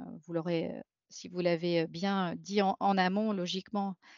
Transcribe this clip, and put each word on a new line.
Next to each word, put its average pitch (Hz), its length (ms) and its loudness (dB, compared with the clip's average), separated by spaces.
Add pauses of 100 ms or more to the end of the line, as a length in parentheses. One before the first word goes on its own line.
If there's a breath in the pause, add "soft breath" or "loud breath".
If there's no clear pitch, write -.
(260)
vous 170 80 -10
l'aurez, 165 340 0 (100)
heu, - 40 -12 (280)
si - 180 -14
vous 180 120 -6
l'avez, 170 440 2
heu, - 20 -2
bien 175 500 0
dit 190 260 0
en, 190 180 4
en 196 180 4
amont, 202 340 2
logiquement, 190 640 -4 (220 soft breath)